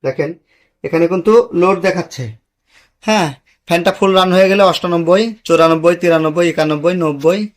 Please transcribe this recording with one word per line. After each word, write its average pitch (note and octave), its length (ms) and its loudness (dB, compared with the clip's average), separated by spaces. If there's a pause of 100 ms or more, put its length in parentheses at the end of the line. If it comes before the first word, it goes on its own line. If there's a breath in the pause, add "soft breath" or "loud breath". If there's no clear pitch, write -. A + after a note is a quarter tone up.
দেখেন C#3+ 260 -4 (560)
এখানে E3+ 260 0
কিন্তু F#3+ 200 0 (280)
লোড F#3+ 160 2 (100)
দেখাচ্ছে, F3+ 360 -6 (840 soft breath)
হ্যাঁ, G3+ 220 0 (380)
ফ্যানটা F3 300 0
ফুল G3 200 0
রান F#3 180 2
হয়ে F#3+ 160 4
গেলে G3 200 4
অষ্টানব্বই, F3 520 0 (240)
চুরানব্বই, E3 540 2
তিরানব্বই, E3 520 0
একানব্বই, D#3 500 -2
নব্বই। D#3 360 0 (180)